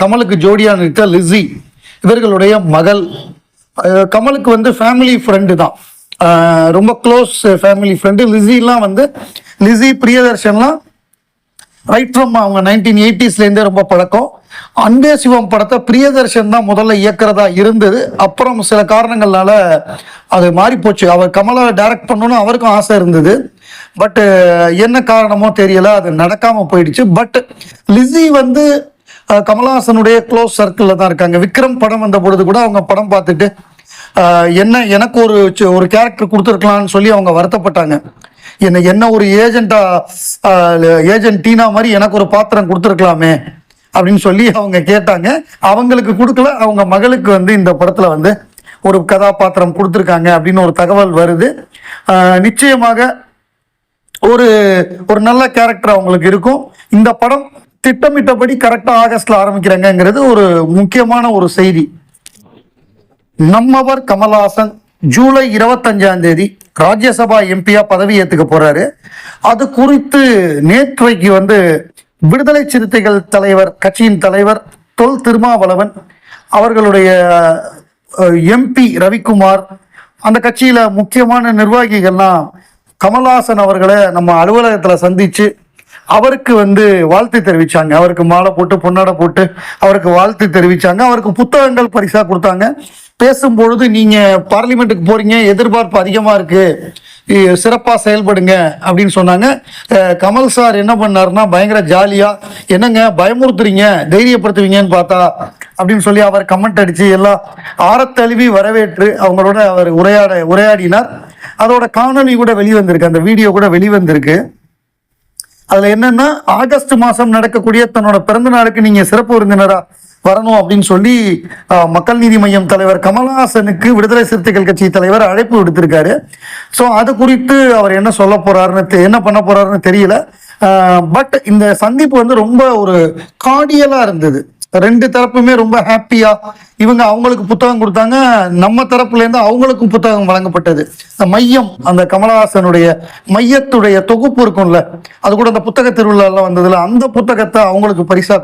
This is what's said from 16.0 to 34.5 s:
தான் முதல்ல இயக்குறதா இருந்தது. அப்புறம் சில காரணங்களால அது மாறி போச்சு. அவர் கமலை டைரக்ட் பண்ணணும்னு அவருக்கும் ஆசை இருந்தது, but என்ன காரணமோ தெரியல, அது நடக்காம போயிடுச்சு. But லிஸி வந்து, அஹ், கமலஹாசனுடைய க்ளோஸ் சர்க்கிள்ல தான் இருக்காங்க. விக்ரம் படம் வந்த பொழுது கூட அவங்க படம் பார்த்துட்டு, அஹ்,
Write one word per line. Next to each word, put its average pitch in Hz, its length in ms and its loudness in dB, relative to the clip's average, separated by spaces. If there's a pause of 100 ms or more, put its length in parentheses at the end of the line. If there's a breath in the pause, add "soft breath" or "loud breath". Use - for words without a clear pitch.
தான் 220 180 0
முதல்ல 214 260 0
இயக்குறதா 202 640 0
இருந்தது. 214 600 0
அப்புறம் 220 440 -2
சில 208 220 0
காரணங்களால 208 1000 0 (460 loud breath)
அது 175 260 0
மாறி 214 240 0
போச்சு. 190 340 0
அவர் 180 180 2
கமலை 240 400 0
டைரக்ட் 214 380 -2
பண்ணணும்னு 233 300 -2
அவருக்கும் 226 320 0
ஆசை 208 260 0
இருந்தது, 180 580 0 (460 loud breath)
but 214 200 -2 (580)
என்ன 240 260 0
காரணமோ 220 440 0
தெரியல, 190 380 0
அது 196 260 0
நடக்காம 196 600 -2
போயிடுச்சு. 180 340 0 (100)
But 240 320 -2 (440 loud breath)
லிஸி 285 380 2
வந்து, 285 640 0 (420 soft breath)
அஹ், 208 100 2
கமலஹாசனுடைய 226 840 0
க்ளோஸ் 233 340 -2
சர்க்கிள்ல 190 340 0
தான் 190 100 -2
இருக்காங்க. 175 320 -2
விக்ரம் 247 420 -2
படம் 220 200 -2
வந்த 202 200 -2
பொழுது 190 240 0
கூட 202 160 0
அவங்க 202 220 0
படம் 196 300 -2
பார்த்துட்டு, 190 420 -2 (600 loud breath)
அஹ், 175 400 2